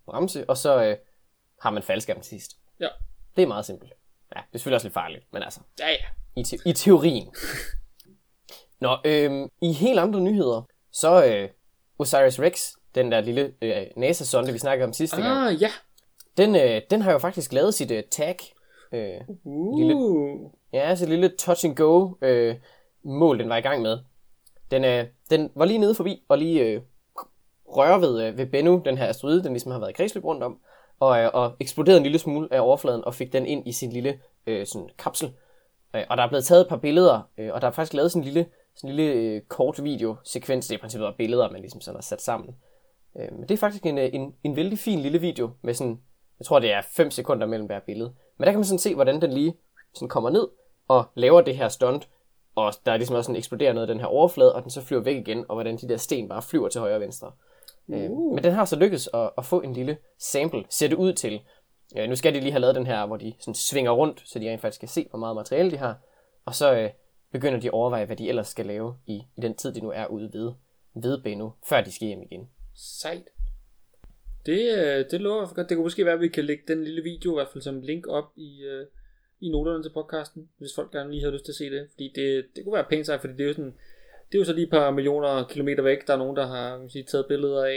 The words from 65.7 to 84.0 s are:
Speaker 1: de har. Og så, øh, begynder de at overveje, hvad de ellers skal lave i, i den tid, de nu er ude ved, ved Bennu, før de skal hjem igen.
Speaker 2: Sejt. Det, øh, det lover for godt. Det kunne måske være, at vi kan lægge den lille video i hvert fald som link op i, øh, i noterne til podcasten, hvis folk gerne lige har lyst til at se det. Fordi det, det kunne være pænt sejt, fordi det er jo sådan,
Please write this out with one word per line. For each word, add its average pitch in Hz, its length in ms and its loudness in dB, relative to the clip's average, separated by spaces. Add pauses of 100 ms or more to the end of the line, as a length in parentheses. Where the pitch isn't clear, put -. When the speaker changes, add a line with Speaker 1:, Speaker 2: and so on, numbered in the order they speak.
Speaker 1:
de 147 60 -8
har. 123 200 -6 (480)
Og 120 100 -10
så, 143 200 4
øh, 110 140 0 (420)
begynder 131 280 -2
de 117 80 -6
at - 60 -2
overveje, 117 320 0
hvad 107 100 -8
de - 140 -8
ellers 113 180 -4
skal - 180 -10
lave 110 300 -8 (100)
i, 107 180 -10 (140)
i 113 40 -10
den 113 140 -6
tid, - 180 -8
de 117 80 -12
nu 110 100 -10
er 107 140 -8
ude 107 280 -10
ved, 117 180 -8 (420)
ved 127 300 -6
Bennu, 107 300 -8 (120)
før 131 160 2
de 95 100 -12
skal 110 160 -10
hjem 95 160 -10
igen. 92 260 -18 (260)
Speaker 2:
Sejt. - 480 -14 (1200)
Det, 214 320 0
øh, 139 340 0
det 175 100 -4
lover 208 260 -2
for 175 80 -18
godt. 175 140 -6
Det 170 80 0
kunne 165 80 0
måske 170 200 -2
være, 170 80 4
at 165 80 -2
vi 170 60 2
kan 156 180 -2
lægge 147 220 -4
den 160 160 -2
lille 160 200 -8
video 175 280 -6
i - 20 -2
hvert 143 200 -2
fald 139 80 -14
som 135 200 -10
link 156 260 -8
op 151 180 -4 (100)
i, 143 280 -20
øh, 135 220 -12 (560)
i 175 80 -6
noterne 160 340 -2
til 156 100 -12
podcasten, 156 640 -10
hvis 139 180 -16
folk - 160 -8
gerne 143 200 -10
lige 147 120 -6
har 143 80 -2
lyst 139 140 -10
til 147 60 -12
at 139 40 -12
se 143 140 -10
det. 143 220 -8
Fordi 139 240 -14
det, 135 300 -2 (100)
det - 80 -14
kunne 202 100 -6
være 170 160 0
pænt 156 160 -2
sejt, 143 160 -4
fordi 131 120 -12
det 135 100 -6
er 143 40 -2
jo 147 60 -2
sådan, 139 200 -10 (580)